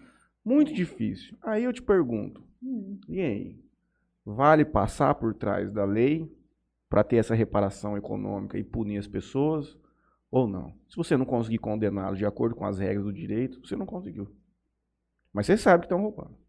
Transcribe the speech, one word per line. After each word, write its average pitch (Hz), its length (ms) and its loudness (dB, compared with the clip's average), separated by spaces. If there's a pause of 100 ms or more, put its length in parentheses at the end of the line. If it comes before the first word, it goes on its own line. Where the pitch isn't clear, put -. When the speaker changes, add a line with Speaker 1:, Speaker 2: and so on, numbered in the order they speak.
(440)
Speaker 1:
Muito 285 300 4
difícil. 147 680 -4
Aí 220 220 -2
eu 247 80 -2
te 240 100 -10
pergunto, 120 600 0 (180)
Speaker 2:
Hum. 202 460 -8
Speaker 1:
e 170 120 -4
aí? 110 380 -4 (680)
Vale 143 380 6
passar 139 500 2
por 110 200 -2
trás 98 380 -2
da 104 120 0
lei 139 460 2 (580)
pra - 140 4
ter - 140 2
essa 113 180 2
reparação 104 600 0
econômica 101 640 -6
e 104 60 -4
punir 104 340 -4
as 101 100 -8
pessoas 139 680 -4 (540)
ou 127 160 4
não? 92 280 -6 (140)
Se - 80 -18
você 160 200 0
não 127 80 2
conseguir 113 340 -2
condená-los 98 600 -2
de 104 80 0
acordo 117 280 -2
com - 120 -6
as 101 120 -4
regras 98 260 -2
do 104 80 -4
direito, 104 540 -6
você - 80 -6
não 190 120 -6
conseguiu. 180 440 -10 (1000)
Mas 104 140 -2
você 190 100 6
sabe 185 280 6
que - 40 -16
tão 180 140 0
roubando. - 340 -8 (120)